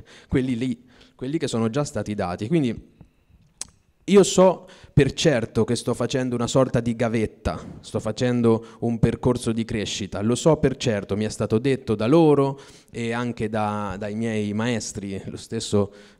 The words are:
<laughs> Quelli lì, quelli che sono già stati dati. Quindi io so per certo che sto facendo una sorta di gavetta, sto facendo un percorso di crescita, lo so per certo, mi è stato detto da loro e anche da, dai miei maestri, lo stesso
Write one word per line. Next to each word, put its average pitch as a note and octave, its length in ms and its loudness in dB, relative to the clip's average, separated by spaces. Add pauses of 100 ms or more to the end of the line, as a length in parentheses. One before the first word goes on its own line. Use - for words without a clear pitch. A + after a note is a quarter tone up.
<laughs> - 220 -20
Quelli B2+ 300 0
lì, B2 300 -4 (280)
quelli C3+ 220 -6
che C#3+ 120 -4
sono A2+ 200 0
già C#3 160 -2
stati G#2 300 -6
dati. F#2+ 340 -4
Quindi C#3 500 -2 (1120)
io F#3+ 140 8
so - 440 4 (240)
per C3 200 4
certo A#2 520 2
che A#2+ 120 0
sto A#2+ 180 -4
facendo B2 400 -2
una A#2 140 -2
sorta C3 320 2
di A#2 160 -2
gavetta, A2 640 -2 (220)
sto - 200 -8
facendo A#2 680 0 (140)
un A#2 180 -2
percorso A#2+ 540 0
di A2+ 120 -4
crescita, G2 560 -6
lo A2 140 0
so D3+ 220 2
per D3 200 0
certo, G2+ 400 -2
mi G#2+ 80 -2
è G#2+ 40 -2
stato A2 300 0
detto B2+ 360 0
da G#2+ 120 -2
loro C#3 520 4 (320)
e A#2 220 -6
anche A#2 360 -2
da, G#2 500 -2
dai G#2 160 -8
miei A2 380 -2
maestri, G#2 760 -4
lo F#2+ 100 -10
stesso G2+ 560 -2 (280)